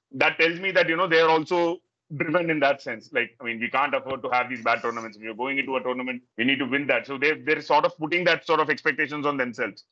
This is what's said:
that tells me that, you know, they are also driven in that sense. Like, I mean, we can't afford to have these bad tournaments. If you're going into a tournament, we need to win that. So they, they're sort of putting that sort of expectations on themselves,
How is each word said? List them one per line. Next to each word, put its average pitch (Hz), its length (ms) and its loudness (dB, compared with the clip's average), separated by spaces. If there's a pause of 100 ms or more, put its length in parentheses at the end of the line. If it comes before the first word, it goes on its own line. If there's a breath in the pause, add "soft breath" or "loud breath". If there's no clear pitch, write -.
(140)
that 147 260 2
tells 170 200 2
me 190 120 -4
that, 180 160 4
you 165 80 0
know, 180 120 2
they 165 120 4
are 165 100 6
also 170 520 2 (340)
driven 165 340 0
in 156 120 0
that 139 200 2
sense. 110 300 -12
Like, 120 300 -2
I - 20 -12
mean, 113 160 -6
we 117 100 -4
can't 135 240 0
afford 131 300 -4
to 131 60 -6
have 123 200 2
these 120 120 -8
bad 117 200 0
tournaments. 113 360 -6
If 107 60 -18
you're 113 100 -10
going 135 240 -4
into 135 180 -4
a 123 80 -2
tournament, 127 380 -6 (160)
we 117 80 0
need 135 140 2
to 139 60 -2
win 135 220 -2
that. 123 180 2
So 139 120 -8
they, 147 160 2
they're 139 280 -2
sort 156 220 2
of - 140 -2
putting 156 280 -2
that 165 200 2
sort 156 160 2
of 147 80 0
expectations 147 560 -2
on 143 100 0
themselves, 123 560 -4